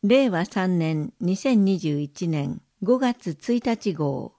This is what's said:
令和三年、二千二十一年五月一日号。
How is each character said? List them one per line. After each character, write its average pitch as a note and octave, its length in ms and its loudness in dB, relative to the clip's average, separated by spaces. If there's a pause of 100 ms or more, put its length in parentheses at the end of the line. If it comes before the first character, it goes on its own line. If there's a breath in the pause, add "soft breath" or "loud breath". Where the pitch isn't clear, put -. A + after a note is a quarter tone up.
令 B3+ 280 4
和 F3+ 160 0
三 F#3 320 0
年、 D#3+ 420 -2
二 F3+ 160 0
千 A3 300 2
二 F#3+ 120 2
十 D3+ 220 -2
一 D3 280 -6
年 D#3 340 -4 (200)
五 A#3 180 2
月 B3 140 0 (200)
一 A#3+ 260 -2
日 A3+ 340 -2
号。 C#3+ 460 -4